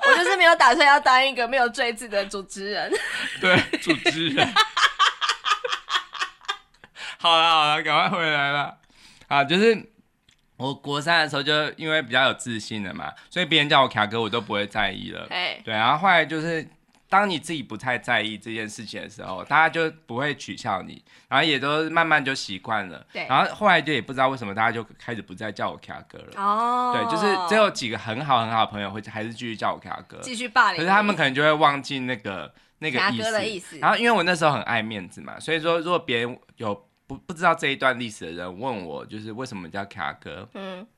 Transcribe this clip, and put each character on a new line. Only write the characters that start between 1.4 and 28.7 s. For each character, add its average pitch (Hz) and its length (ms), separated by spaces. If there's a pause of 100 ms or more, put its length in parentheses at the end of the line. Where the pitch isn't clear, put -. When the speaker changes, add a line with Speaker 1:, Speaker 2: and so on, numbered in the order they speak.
Speaker 1:
没 254 100
有 240 120
罪 240 240
字 226 160
的 202 160
主 196 200
持 196 260
人。 185 200 (500)
Speaker 2:
对， 185 160 (260)
主 240 120 (160)
持 330 180
人。 294 200
<laughs> 247 60 (2750)
好 165 180
啦， 165 140
好 156 160
啦， 156 160
赶 151 120
快 175 140
回 165 220
来 143 220
啦。 143 260 (500)
啊， 139 160
就 165 140
是 220 320 (680)
我 131 180
国 143 260
三 165 220
的 151 60
时 147 80
候 143 60
就 151 300
因 156 180
为 156 100
比 120 100
较 127 180
有 107 60
自 117 240
信 104 260
了 90 100
嘛， 76 180 (160)
所 180 140
以 - 20
别 156 160
人 147 80
叫 143 140
我 123 60
卡 107 180
哥 113 140
我 107 100
都 117 100
不 104 120
会 104 140
在 101 240
意 98 200
了。 85 180
Speaker 1:
嘿。 175 360
Speaker 2:
对， 110 100
然 113 180
后 151 60
后 190 100
来 170 160
就 156 160
是 160 260 (460)
当 196 160
你 165 100
自 170 140
己 143 100
不 107 140
太 123 220
在 113 240
意 107 160
这 113 160
件 110 120
事 107 200
情 98 160
的 87 40
时 95 160
候， 95 220
大 139 100
家 160 140
就 160 220 (160)
不 117 100
会 143 180
取 - 220
笑 98 240
你， 85 240 (240)
然 131 100
后 151 60
也 147 140
都 151 320
慢 165 160
慢 151 180
就 135 100
习 98 240
惯 107 300
了。 78 240
Speaker 1:
对。 170 140
Speaker 2:
然 131 120
后 185 60 (100)
后 208 140
来 170 140
就 151 100
也 127 80
不 131 140
知 127 40
道 135 100
为 135 80
什 117 100
么 98 80
大 110 100
家 117 80
就 113 100 (160)
开 - 160
始 101 60
不 95 140
再 107 180
叫 104 180
我 76 60
卡 - 320
哥 - 80
了。 - 260
Speaker 1:
哦。 240 540
Speaker 2:
对， 233 140
就 220 80
是 208 80 (240)
只 208 40
有 208 160
几 120 200
个 110 80
很 117 260
好 131 160
很 113 100
好 113 140
的 - 80